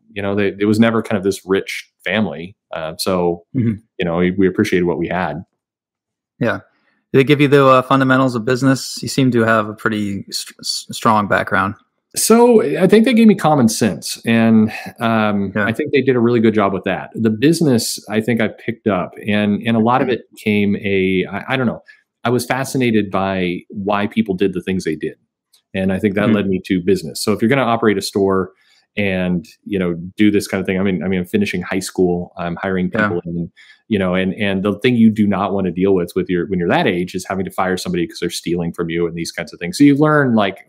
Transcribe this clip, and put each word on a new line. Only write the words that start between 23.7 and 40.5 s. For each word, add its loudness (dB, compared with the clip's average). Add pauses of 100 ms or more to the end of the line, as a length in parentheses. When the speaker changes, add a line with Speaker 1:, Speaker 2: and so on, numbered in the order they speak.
Speaker 1:
people -2
did 0
the -6
things -4
they -4
did. -8 (580)
And 0
I -2
think 0
that 0
Speaker 2:
Mm-hmm. 4
Speaker 1:
led 0
me -2
to 0
business. -2
So 0
if -4
you're 2
gonna 2
operate 2
a -4
store 0 (440)
and, -2 (180)
you -4
know, -2 (220)
do 4
this 0
kind -4
of -4
thing, -2
I 0
mean, -2
I -4
mean, -2
I'm -4
finishing -2
high -6
school, -2
I'm -6
hiring -2
Speaker 2:
Yeah. 0
Speaker 1:
people -4
in, -8 (380)
you 0
know, 0
and, 0
and -4
the -2
thing 2
you 6
do 2
not 0
wanna -2
deal 2
with, 0
with -2
your, -2
when -2
you're -2
that 0
age -2
is -8
having -6
to -12
fire -4
somebody -4
'cause -16
they're -4
stealing -4
from -6
you -2
and -10
these -8
kinds -10
of -18
things. -8
So 4
you 6
learn, 2
like, 0 (120)